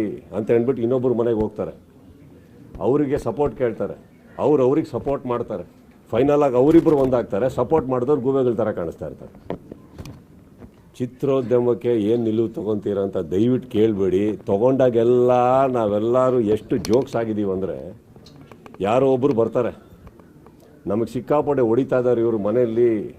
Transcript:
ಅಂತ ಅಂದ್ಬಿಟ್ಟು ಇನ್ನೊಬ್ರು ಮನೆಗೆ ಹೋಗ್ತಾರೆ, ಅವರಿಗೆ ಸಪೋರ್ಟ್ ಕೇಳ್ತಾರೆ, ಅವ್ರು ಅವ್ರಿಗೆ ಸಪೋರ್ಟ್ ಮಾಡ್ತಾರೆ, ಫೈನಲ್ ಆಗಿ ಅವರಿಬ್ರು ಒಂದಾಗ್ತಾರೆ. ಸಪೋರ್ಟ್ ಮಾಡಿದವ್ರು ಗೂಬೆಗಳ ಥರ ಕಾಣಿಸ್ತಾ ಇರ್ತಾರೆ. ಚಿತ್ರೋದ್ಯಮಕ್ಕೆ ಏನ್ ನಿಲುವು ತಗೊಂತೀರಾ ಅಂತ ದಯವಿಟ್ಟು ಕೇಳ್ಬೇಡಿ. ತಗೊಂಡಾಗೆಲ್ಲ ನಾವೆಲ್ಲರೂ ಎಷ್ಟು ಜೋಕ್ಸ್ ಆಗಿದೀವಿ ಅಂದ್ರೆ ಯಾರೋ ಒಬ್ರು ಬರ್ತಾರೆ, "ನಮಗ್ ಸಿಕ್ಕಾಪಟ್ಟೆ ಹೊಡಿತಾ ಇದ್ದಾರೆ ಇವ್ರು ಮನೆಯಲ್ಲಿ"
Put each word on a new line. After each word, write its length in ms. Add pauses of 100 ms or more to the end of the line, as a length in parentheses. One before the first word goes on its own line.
(360)
ಅಂತ 140
ಅಂದ್ಬಿಟ್ಟು 320
ಇನ್ನೊಬ್ರು 320
ಮನೆಗೆ 260
ಹೋಗ್ತಾರೆ, 340 (1040)
ಅವರಿಗೆ 400
ಸಪೋರ್ಟ್ 400
ಕೇಳ್ತಾರೆ, 380 (420)
ಅವ್ರು 240
ಅವ್ರಿಗೆ 280
ಸಪೋರ್ಟ್ 360
ಮಾಡ್ತಾರೆ, 400 (440)
ಫೈನಲ್ 320
ಆಗಿ 140
ಅವರಿಬ್ರು 400
ಒಂದಾಗ್ತಾರೆ. 520
ಸಪೋರ್ಟ್ 400
ಮಾಡಿದವ್ರು 320
ಗೂಬೆಗಳ 340
ಥರ 180
ಕಾಣಿಸ್ತಾ 340
ಇರ್ತಾರೆ. 280 (1600)
ಚಿತ್ರೋದ್ಯಮಕ್ಕೆ 1000
ಏನ್ 260
ನಿಲುವು 240
ತಗೊಂತೀರಾ 540
ಅಂತ 160 (120)
ದಯವಿಟ್ಟು 380
ಕೇಳ್ಬೇಡಿ. 540 (260)
ತಗೊಂಡಾಗೆಲ್ಲ 840 (360)
ನಾವೆಲ್ಲರೂ 720 (160)
ಎಷ್ಟು 220
ಜೋಕ್ಸ್ 400
ಆಗಿದೀವಿ 360
ಅಂದ್ರೆ 240 (1040)
ಯಾರೋ 340
ಒಬ್ರು 200
ಬರ್ತಾರೆ, 380 (1120)
"ನಮಗ್ 220
ಸಿಕ್ಕಾಪಟ್ಟೆ 540
ಹೊಡಿತಾ 360
ಇದ್ದಾರೆ 220
ಇವ್ರು 180
ಮನೆಯಲ್ಲಿ" 520 (280)